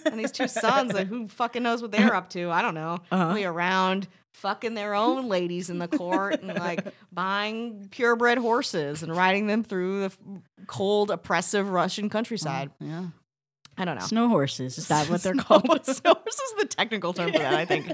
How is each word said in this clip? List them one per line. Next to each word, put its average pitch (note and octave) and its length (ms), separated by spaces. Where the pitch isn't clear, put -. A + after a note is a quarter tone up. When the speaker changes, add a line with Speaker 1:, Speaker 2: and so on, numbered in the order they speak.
Speaker 1:
And A#3 160
these C4 120
two B3+ 160
sons, A#3 440
like, F#3+ 140
who A3+ 220
fucking A#3 340
knows A#3 180
what A3+ 120
they're G#3+ 220
up F3+ 160
to? F3 200
I E3+ 100
don't G#3 140
know. D#3+ 240
Speaker 2:
Uh-huh. F3+ 180
Speaker 1:
Really G3+ 160
around F#3 640
fucking A3 400
their G#3 200
own B3 340
ladies F3+ 420
in F3 80
the F3 100
court F#3+ 540
and, F#3+ 60
like, F3 260
Speaker 2:
<laughs> - 120
Speaker 1:
buying G3+ 800
purebred A#3+ 460
horses G3 680
and E3 140
riding F#3+ 300
them G#3+ 180
through F#3+ 360
the G3 60
f-, - 120
cold, G#3 440
oppressive F#3+ 600
Russian F#3 400
countryside. D3+ 600
Speaker 2:
Oh, - 20
yeah. E3 200
Speaker 1:
I F#3 80
don't D#3+ 120
know. F#2 60
Speaker 2:
Snow A3+ 240
horses. C#3 480
Is D#3 120
that D3+ 200
what F3 140
they're F#3 120
Speaker 1:
<laughs> - 0
Snow, C4+ 100
Speaker 2:
called? D4+ 420
Speaker 1:
<laughs> - 0
snow - 260
horses - 280
is B4+ 180
the G#4 100
technical G3 460
term E3+ 180
for - 60
that, C#3 160
I D#3 100
think. - 300